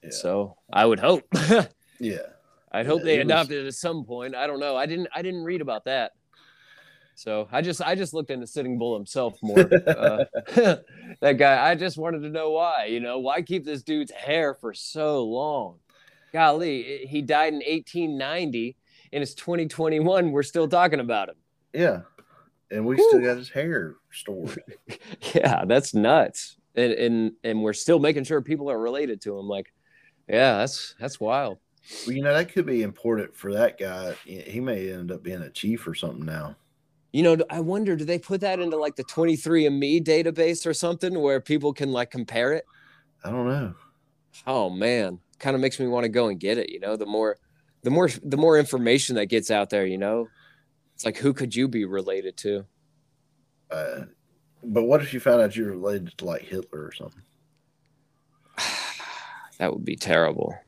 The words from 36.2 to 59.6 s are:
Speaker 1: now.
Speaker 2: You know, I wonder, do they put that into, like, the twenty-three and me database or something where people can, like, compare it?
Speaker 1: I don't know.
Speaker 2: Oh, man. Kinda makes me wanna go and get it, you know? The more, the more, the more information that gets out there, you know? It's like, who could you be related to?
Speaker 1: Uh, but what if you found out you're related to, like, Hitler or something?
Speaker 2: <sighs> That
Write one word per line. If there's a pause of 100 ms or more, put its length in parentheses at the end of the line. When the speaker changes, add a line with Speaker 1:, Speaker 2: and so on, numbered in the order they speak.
Speaker 1:
now. (560)
Speaker 2:
You
know, (140)
I
wonder,
do
they
put
that
into,
like,
the
twenty-three
and
me
database
or
something
where
people
can,
like,
compare
it? (600)
Speaker 1:
I
don't
know. (720)
Speaker 2:
Oh,
man. (220)
Kinda
makes
me
wanna
go
and
get
it,
you
know?
The
more, (460)
the
more, (140)
the
more
information
that
gets
out
there,
you
know? (680)
It's
like,
who
could
you
be
related
to? (1080)
Speaker 1:
Uh, (600)
but
what
if
you
found
out
you're
related
to,
like,
Hitler
or
something? (1300)
Speaker 2:
<sighs>
That